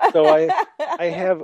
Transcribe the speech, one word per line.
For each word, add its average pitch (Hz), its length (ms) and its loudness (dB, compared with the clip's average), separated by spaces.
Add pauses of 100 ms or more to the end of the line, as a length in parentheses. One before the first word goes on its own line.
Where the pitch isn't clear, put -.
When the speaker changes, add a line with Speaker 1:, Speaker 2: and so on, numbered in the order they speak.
Speaker 1:
yeah. 392 100 2
Speaker 2:
So 156 140 4
I, 156 240 4 (300)
Speaker 1:
<laughs> - 200 -6
Speaker 2:
I 175 60 -4
have, 175 380 -4